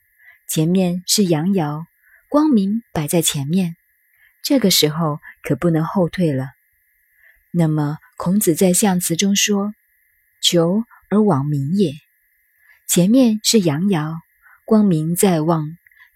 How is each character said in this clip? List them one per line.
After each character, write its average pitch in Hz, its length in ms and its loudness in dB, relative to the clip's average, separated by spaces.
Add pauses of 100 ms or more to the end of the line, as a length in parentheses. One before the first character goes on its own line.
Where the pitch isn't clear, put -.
(480)
前 160 200 0
面 180 380 0
是 - 200 0
阳 170 240 0
爻， 160 360 -2 (420)
光 302 220 2
明 214 320 0 (100)
摆 151 160 -4
在 170 140 0
前 139 260 -4
面， 170 280 -2 (680)
这 277 180 0
个 190 120 2
时 151 180 2
候 156 300 -4 (240)
可 - 120 -2
不 175 140 0
能 160 160 0
后 170 240 0
退 170 220 -2
了。 131 160 -4 (1040)
那 170 140 2
么 151 300 -2 (180)
孔 190 240 -2
子 175 160 0
在 185 160 2
象 180 300 0
辞 165 160 -4
中 202 180 0
说 202 380 -2 (680)
：“求 180 440 0 (240)
而 202 120 2
往 151 240 0
民 147 320 -4
也。” 170 160 0 (920)
前 180 220 2
面 226 340 4
是 - 160 2
阳 165 280 0
爻， 160 320 -2 (440)
光 214 220 2
明 165 320 0
在 180 240 2
望， 160 360 -2 (380)